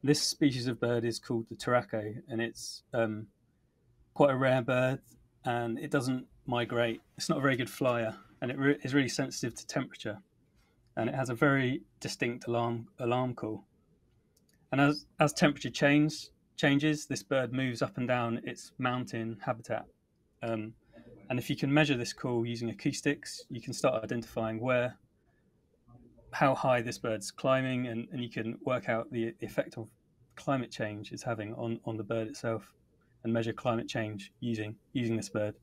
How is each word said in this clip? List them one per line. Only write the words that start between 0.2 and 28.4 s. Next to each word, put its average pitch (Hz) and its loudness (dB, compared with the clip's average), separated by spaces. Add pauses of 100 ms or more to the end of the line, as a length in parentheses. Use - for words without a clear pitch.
species 127 2
of 120 -2
bird 120 2
is 117 -2
called 113 -2
the 117 -10
turako, 113 0
and 117 -4
it's, - -8 (100)
um, 110 -2 (840)
quite 143 8
a 131 4
rare 131 4
bird, 127 2 (460)
and 120 0
it - -6
doesn't 127 0 (200)
migrate. 120 0 (160)
It's - -6
not 151 2
a - -2
very 135 4
good 120 -2
flyer, 117 0 (260)
and 123 -4
it 135 -6
re-, 139 4
is 127 -4
really 139 4
sensitive 135 -4
to - -14
temperature, 113 -6 (760)
and 113 0
it - -4
has 131 -2
a 127 -2
very 135 4 (180)
distinct - -4
alarm, 117 0 (120)
alarm 127 0
call. 110 -6 (1040)
And 131 2
as, 147 4 (140)
as 147 4
temperature 143 2
change, 151 4 (280)
changes, 147 4
this - -6
bird 131 0
moves 127 -2
up 127 -4
and 123 -2
down 117 0
its - -12
mountain 123 -4
habitat. 117 -4 (560)
Um, 113 -4 (560)
and 120 0
if - -8
you - 2
can 139 0
measure 147 6
this 120 -4
call 120 0
using 117 -4
acoustics, - -4
you 127 -8
can 123 -8
start 120 0
identifying 113 -4
where, 123 0 (1300)
how 139 4
high 127 4
this 120 -4
bird's 110 -4
climbing, 131 0
and, 117 -6
and 123 -6
you 120 -6
can 117 -6